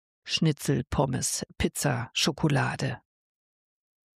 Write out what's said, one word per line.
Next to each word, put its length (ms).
Schnitzel, 640
Pommes, 560
Pizza, 560
Schokolade. 880